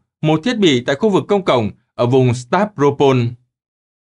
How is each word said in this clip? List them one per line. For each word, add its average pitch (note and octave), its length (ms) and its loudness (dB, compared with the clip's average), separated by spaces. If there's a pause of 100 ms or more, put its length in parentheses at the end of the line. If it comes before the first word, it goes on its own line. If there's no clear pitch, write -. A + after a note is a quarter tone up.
(200)
một D#3 240 0
thiết A#3+ 140 -2
bị C#3 260 2
tại C#3 120 -2
khu A3 140 0
vực D#3 180 0
công G3 160 0
cộng A#2+ 260 0 (240)
ở A#2+ 120 -2
vùng B2+ 280 2
Stavropol. C#3+ 840 0 (960)